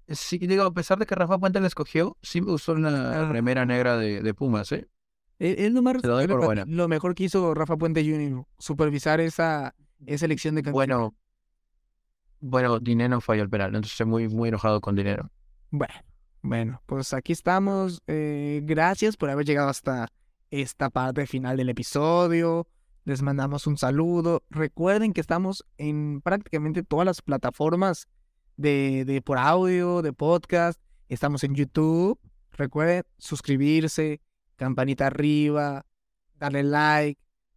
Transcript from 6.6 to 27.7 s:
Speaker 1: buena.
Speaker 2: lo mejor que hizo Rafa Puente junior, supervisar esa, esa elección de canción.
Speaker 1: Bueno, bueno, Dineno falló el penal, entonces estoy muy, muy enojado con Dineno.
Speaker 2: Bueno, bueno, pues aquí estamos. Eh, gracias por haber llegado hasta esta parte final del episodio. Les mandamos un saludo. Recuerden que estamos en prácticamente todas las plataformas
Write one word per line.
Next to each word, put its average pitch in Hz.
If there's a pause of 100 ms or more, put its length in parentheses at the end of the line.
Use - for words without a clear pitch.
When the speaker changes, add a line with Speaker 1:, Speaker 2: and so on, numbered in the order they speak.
Speaker 1:
buena. 160
Speaker 2:
lo 175
mejor 165
que 185
hizo 180
Rafa 156
Puente 160
junior, 147 (140)
supervisar 151
esa, 160 (300)
esa 143
elección 156
de 156
canción. 143
Speaker 1:
Bueno, 131 (1300)
bueno, 127
Dineno 120
falló 107
el 98
penal, 98
entonces 107
estoy 113
muy, 113
muy 113
enojado 107
con 104
Dineno. 101 (400)
Speaker 2:
Bueno, - (480)
bueno, 120
pues 135
aquí 131
estamos. 190
Eh, 147
gracias 170
por 147
haber 143
llegado 143
hasta 127 (420)
esta 139
parte 131
final 131
del 127
episodio. 165 (360)
Les 139
mandamos 139
un 147
saludo. 165
Recuerden 185
que 170
estamos 185 (140)
en 147
prácticamente 165
todas 156
las 180
plataformas 156 (500)